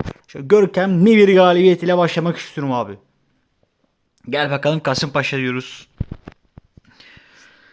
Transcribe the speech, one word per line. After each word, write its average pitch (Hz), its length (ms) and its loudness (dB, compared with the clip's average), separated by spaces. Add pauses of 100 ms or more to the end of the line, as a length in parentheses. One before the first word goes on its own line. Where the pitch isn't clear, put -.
(280)
şöyle 143 180 -16
görkemli 190 680 2
bir 196 180 6
galibiyet 180 480 4
ile 180 160 0
başlamak 170 380 -2
istiyorum 139 360 -10
abi. 104 240 -6 (1300)
Gel 143 220 -4
bakalım 147 300 -2
Kasımpaşa 139 560 -4
diyoruz. 127 520 -8 (1800)